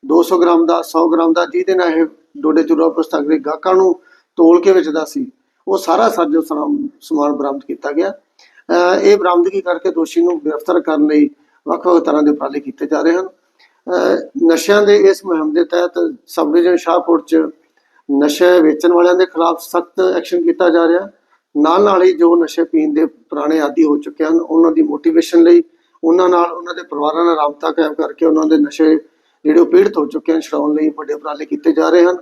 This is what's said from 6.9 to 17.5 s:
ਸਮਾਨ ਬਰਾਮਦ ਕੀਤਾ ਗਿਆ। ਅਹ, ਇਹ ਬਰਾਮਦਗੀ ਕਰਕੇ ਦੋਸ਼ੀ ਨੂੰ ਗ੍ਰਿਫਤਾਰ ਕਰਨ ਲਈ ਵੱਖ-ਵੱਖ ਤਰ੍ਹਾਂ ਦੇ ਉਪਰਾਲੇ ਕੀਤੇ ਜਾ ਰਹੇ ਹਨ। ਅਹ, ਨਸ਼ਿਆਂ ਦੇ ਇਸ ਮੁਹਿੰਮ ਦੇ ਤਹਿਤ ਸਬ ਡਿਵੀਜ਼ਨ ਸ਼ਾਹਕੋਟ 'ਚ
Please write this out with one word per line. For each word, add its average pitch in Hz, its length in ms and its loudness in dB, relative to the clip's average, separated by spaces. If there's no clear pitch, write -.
ਸਮਾਨ 147 320 -2
ਬਰਾਮਦ 139 340 -6
ਕੀਤਾ - 260 -8
ਗਿਆ। 175 180 -4
ਅਹ, - 880 -4
ਇਹ 202 160 4
ਬਰਾਮਦਗੀ 180 440 0
ਕਰਕੇ 180 300 -4
ਦੋਸ਼ੀ 165 320 -2
ਨੂੰ 175 160 0
ਗ੍ਰਿਫਤਾਰ 156 420 -4
ਕਰਨ 151 260 0
ਲਈ 151 240 2
ਵੱਖ-ਵੱਖ 170 360 0
ਤਰ੍ਹਾਂ 151 180 0
ਦੇ 147 80 2
ਉਪਰਾਲੇ 143 300 -6
ਕੀਤੇ 139 260 -10
ਜਾ 147 160 -4
ਰਹੇ 165 100 2
ਹਨ। 185 140 -2
ਅਹ, - 880 -6
ਨਸ਼ਿਆਂ 202 400 2
ਦੇ 202 100 4
ਇਸ 196 280 2
ਮੁਹਿੰਮ 160 280 -4
ਦੇ 165 120 0
ਤਹਿਤ 175 520 -4
ਸਬ 165 200 -4
ਡਿਵੀਜ਼ਨ 170 300 2
ਸ਼ਾਹਕੋਟ 170 500 -2
'ਚ 160 100 0